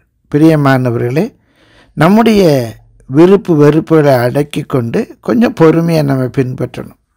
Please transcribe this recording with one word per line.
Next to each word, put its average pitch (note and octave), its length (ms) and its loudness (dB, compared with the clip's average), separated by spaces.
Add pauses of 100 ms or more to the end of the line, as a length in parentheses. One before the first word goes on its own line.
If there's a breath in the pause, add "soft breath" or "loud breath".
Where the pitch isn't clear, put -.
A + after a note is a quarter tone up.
(320)
பிரியமானவர்களே, C3+ 920 0 (720 soft breath)
நம்முடைய G3+ 460 2 (640)
விருப்பு F3 440 2
வெறுப்புகளை D3+ 640 2
அடக்கி C3 460 -4
கொண்டு A#2+ 360 -4 (200)
கொஞ்சம் A#3 340 -2
பொறுமையை D#3+ 500 2
நம்ம C3+ 240 -2
பின்பற்றணும். B2+ 680 -8 (200)